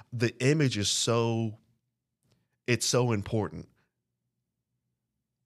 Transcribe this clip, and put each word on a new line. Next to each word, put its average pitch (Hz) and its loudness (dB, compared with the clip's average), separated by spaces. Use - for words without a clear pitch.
the 117 -2
image 139 2
is 101 0
so, 117 0
it's 117 0
so 123 2
important 98 -4